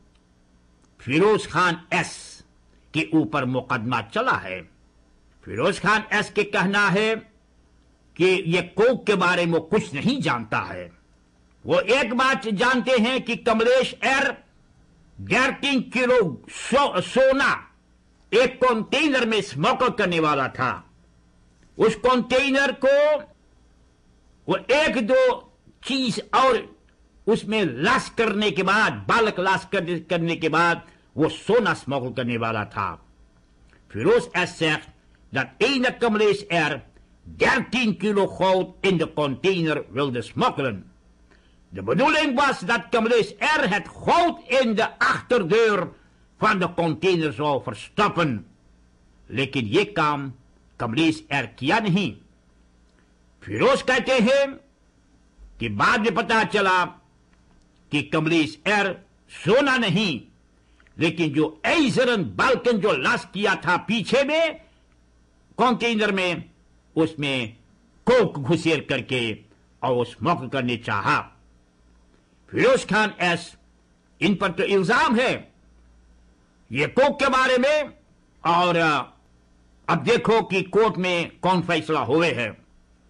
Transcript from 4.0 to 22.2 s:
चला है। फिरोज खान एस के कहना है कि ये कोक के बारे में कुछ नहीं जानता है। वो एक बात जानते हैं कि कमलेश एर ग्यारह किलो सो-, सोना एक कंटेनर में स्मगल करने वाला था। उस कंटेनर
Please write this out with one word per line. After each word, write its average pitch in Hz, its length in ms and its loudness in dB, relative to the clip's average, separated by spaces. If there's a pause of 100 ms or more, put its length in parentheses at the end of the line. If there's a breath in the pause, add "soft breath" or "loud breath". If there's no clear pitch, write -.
चला 214 320 -2
है। 92 300 -6 (800)
फिरोज 131 360 -2
खान 214 320 0
एस 208 180 -2
के 208 140 -2
कहना 202 440 0
है 214 280 0 (1000)
कि 165 80 2 (220)
ये 170 160 0
कोक 220 440 0
के 208 80 2
बारे 175 320 2
में 165 140 2
कुछ - 340 -2
नहीं 208 260 -2
जानता 120 380 -4
है। 90 340 -10 (760)
वो 170 140 2
एक 240 340 0
बात 254 340 0
जानते 240 420 0
हैं 254 320 2
कि - 140 -4
कमलेश 233 580 2 (100)
एर 269 400 0 (760)
ग्यारह 233 440 0
किलो 247 840 0
सो-, 247 500 0
सोना 262 680 2 (640)
एक 254 300 4
कंटेनर 254 640 2
में 220 140 0
स्मगल 226 480 0
करने 180 320 0
वाला 143 280 0
था। 110 420 -6 (880)
उस 220 160 4
कंटेनर 262 880 0